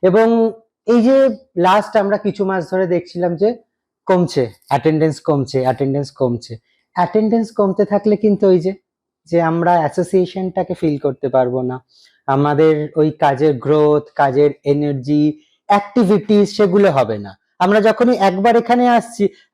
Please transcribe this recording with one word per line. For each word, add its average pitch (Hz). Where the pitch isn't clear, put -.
এবং 220
এই 240
যে 269
লাস্ট 202
আমরা 202
কিছু 202
মাস 190
ধরে 190
দেখছিলাম 175
যে 208
কমছে, 180
অ্যাটেন্ডেন্স 156
কমছে, 139
অ্যাটেন্ডেন্স 135
কমছে। 120
অ্যাটেন্ডেন্স 214
কমতে 196
থাকলে 202
কিন্তু 208
ওই 180
যে, 190
যে 170
আমরা 170
অ্যাসোসিয়েশনটাকে 180
ফিল 151
করতে 139
পারবো 127
না, 123
আমাদের 147
ওই 156
কাজের 143
গ্রোথ, 151
কাজের 143
এনার্জি, 147
অ্যাক্টিভিটিস 208
সেগুলো 202
হবে 110
না। 98
আমরা 208
যখনই 233
একবার 196
এখানে 240
আসছি -